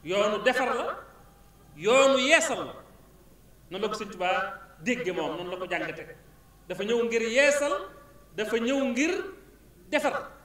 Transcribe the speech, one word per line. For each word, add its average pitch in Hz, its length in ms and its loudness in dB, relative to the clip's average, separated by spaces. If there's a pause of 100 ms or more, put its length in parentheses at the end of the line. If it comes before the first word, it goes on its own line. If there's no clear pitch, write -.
Yoonu 202 400 0
defar 247 320 2
la, - 240 -4 (760)
yoonu 262 440 6
yeesal 285 480 4
la. 113 60 -12 (960)
Noonu 190 140 -8
la 208 40 -2
ko 214 60 -4
Sëñ 208 160 -10
Tuubaa 180 420 0 (300)
dégge 190 280 0
moom, 156 260 -2
noonu 180 120 -8
la 185 80 -6
ko 185 100 -6
jàngate. 160 480 -6 (520)
Dafa 180 160 -6
ñëw 233 220 2
ngir 226 180 0
yeesal, 285 500 2 (640)
dafa 220 240 -2
ñëw 269 240 0 (100)
ngir 311 200 0 (760)
defar. 294 400 -2 (160)